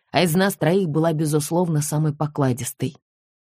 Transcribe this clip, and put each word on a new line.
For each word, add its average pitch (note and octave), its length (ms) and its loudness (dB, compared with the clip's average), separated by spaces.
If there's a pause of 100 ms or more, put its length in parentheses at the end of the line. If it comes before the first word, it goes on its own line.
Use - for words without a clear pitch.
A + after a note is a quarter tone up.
(100)
а D#3 120 2
из E3 120 2
нас G3 220 2
троих F3+ 320 2
была, D#3+ 240 0
безусловно, D#3 720 0
самой D3+ 320 -2
покладистой. C3 800 -4 (640)